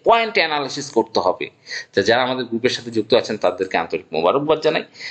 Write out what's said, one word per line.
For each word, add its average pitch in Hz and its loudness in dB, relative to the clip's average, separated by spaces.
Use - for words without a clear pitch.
পয়েন্ট 226 4
অ্যানালিসিস 147 -2
করতে 107 0
হবে। 87 -2
তো 98 2
যারা 113 2
আমাদের 127 -2
গ্রুপের 113 -2
সাথে - -6
যুক্ত 110 0
আছেন, 110 2
তাদেরকে 92 -2
আন্তরিক 85 -4
মোবারকবাদ 135 2
জানাই। 156 0